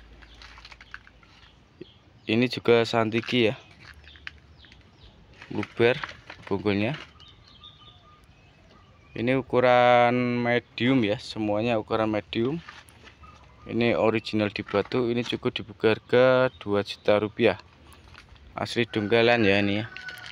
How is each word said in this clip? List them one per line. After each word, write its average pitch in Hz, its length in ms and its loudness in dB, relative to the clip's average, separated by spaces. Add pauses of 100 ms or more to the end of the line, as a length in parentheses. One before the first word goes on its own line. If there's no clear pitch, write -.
(2250)
ini 113 160 2
juga 117 400 2
santiki 113 640 0
ya. - 80 -6 (1900)
Luber 117 480 0 (480)
bonggolnya. 101 480 -2 (2250)
Ini 120 260 -4
ukuran 123 800 4 (240)
medium 120 640 0
ya, 101 160 0
semuanya 107 560 -4
ukuran 110 320 -2
medium. 113 480 -4 (1120)
Ini 110 320 0
original 110 480 0
di 101 160 -8
batu, 117 480 -2
ini 117 160 -4
cukup - 320 -6
dibuka 110 320 0
harga 127 640 2
dua 101 320 -2
juta - 320 0
rupiah. 104 400 0 (960)
Asli 117 320 -4
Dunggalan 117 560 2
ya 98 160 4
ini 101 240 -2
ya. 110 80 -14 (400)